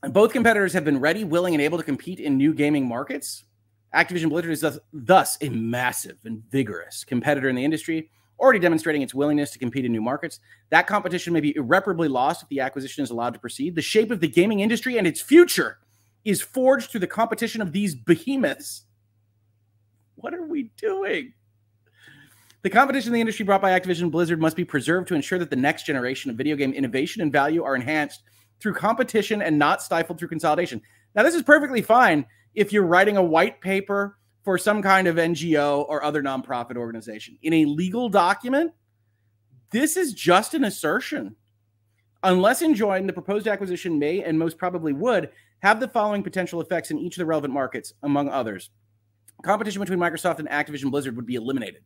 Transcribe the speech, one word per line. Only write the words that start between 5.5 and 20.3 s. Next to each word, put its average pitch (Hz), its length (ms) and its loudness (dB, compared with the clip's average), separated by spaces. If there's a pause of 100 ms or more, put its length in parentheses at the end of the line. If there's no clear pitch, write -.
and 110 260 -12
vigorous 101 520 -4
competitor 135 460 0
in 127 60 -2
the 127 100 -2
industry, 156 460 -4 (260)
already 254 220 6
demonstrating 160 420 2
its 127 140 -8
willingness 147 360 0
to - 60 -18
compete 127 260 -4
in 123 80 -2
new 113 100 -2
markets. 139 400 -6 (280)
That 170 160 6
competition 180 480 -2
may 160 60 4
be 147 160 0
irreparably 165 520 0
lost 135 360 -2
if - 60 -20
the 139 100 -6
acquisition 135 440 -6
is 123 60 -6
allowed 117 240 -4
to 110 60 -16
proceed. 143 340 -8
The 160 80 -4
shape 214 300 2
of 214 80 -4
the 160 80 0
gaming 190 320 2
industry 226 400 0
and 190 80 2
its - 140 -2
future 320 580 6 (440)
is 202 160 0
forged 262 520 2
through 226 80 -6
the 180 80 -4
competition 226 520 -4
of 190 120 -4
these 190 240 -2
behemoths. 165 880 -2 (1300)
What - 200 -10